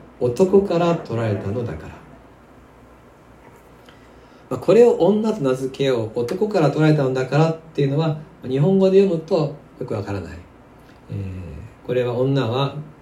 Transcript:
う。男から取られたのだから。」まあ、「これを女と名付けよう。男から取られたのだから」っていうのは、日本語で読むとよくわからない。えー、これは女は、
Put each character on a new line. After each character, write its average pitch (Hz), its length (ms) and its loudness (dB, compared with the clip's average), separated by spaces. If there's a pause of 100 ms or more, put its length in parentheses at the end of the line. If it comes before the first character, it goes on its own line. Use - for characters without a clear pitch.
(200)
う。 123 40 -2
男 196 380 2
か 175 180 0
ら 170 160 2
取 113 220 -8
ら 113 100 -2
れ 104 80 -2
た 98 160 -8
の - 120 -4
だ 78 100 -8
か 80 120 -14
ら。」 - 80 -18 (2500)
ま 127 60 -4
あ、 - 20 -12
「こ 175 160 4
れ 233 100 10
を 233 100 6
女 214 380 2
と - 100 -6
名 131 120 2
付 131 240 -8
け 139 60 0
よ 117 220 0
う。 107 120 -10
男 185 300 -2
か 190 100 -2
ら 151 140 2
取 151 80 -4
ら 156 80 6
れ 151 80 6
た 139 80 0
の 127 100 0
だ 127 120 -2
か 143 120 0
ら」 160 160 2
っ - 40 -10 (140)
て 143 100 -2
い - 20 2
う 135 80 -2
の 147 60 -2
は、 147 200 -2 (240)
日 131 160 -4
本 190 220 4
語 190 100 4
で 190 100 6
読 180 160 2
む 156 80 -6
と 160 300 -2 (240)
よ - 80 -10
く 117 80 -8
わ 104 80 -6
か 101 100 -8
ら 98 80 -6
な 80 140 -14
い。 82 40 -16 (760)
え - 20 -8
ー、 - 20 -8 (680)
こ 127 80 -4
れ 123 80 0
は 120 160 -2
女 135 300 0
は、 139 260 -2 (280)